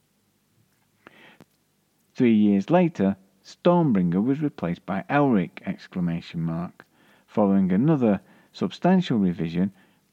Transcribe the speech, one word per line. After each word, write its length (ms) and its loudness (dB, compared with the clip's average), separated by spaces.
Three 180 2
years 360 2
later, 480 0
Stormbringer 800 0
was 180 -2
replaced 440 -8
by 240 -6
Elric, 560 0
exclamation 760 -8
mark, 440 -8
following 440 2
another 500 2
substantial 640 -2
revision, 520 -2